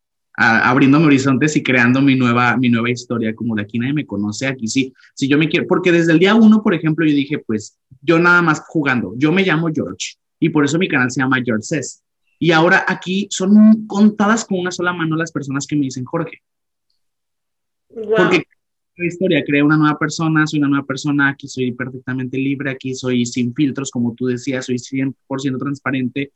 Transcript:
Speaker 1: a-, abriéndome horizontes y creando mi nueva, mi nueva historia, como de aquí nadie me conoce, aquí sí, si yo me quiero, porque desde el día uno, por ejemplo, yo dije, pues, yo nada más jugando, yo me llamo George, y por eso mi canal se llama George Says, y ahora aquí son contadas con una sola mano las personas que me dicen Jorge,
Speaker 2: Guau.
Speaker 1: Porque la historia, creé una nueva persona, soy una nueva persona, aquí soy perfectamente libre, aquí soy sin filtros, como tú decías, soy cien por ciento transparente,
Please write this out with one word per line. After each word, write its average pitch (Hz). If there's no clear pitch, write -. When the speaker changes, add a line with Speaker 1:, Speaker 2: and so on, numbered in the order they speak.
Speaker 1:
a-, 117
abriéndome 139
horizontes 135
y 131
creando 127
mi 135
nueva, 120
mi 127
nueva 120
historia, 113
como 113
de 107
aquí 107
nadie 131
me 143
conoce, 104
aquí 131
sí, 131
si 139
yo 143
me 151
quiero, 156
porque 180
desde 165
el 156
día 190
uno, 220
por 202
ejemplo, 156
yo 151
dije, 143
pues, -
yo 165
nada 175
más 165
jugando, 123
yo 147
me 190
llamo 165
George, -
y 160
por 151
eso 143
mi 185
canal 123
se 139
llama 131
George 110
Says, -
y 160
ahora 170
aquí 190
son 214
contadas 208
con 190
una 180
sola 180
mano 160
las 165
personas 139
que 151
me 147
dicen 131
Jorge, 165
Speaker 2:
Guau. 220
Speaker 1:
Porque 180
la 175
historia, 170
creé 143
una 147
nueva 151
persona, 156
soy 156
una 139
nueva 139
persona, 143
aquí 135
soy 123
perfectamente 127
libre, 135
aquí 131
soy 127
sin 120
filtros, 135
como 120
tú 127
decías, 127
soy 127
cien 135
por 135
ciento 131
transparente, 131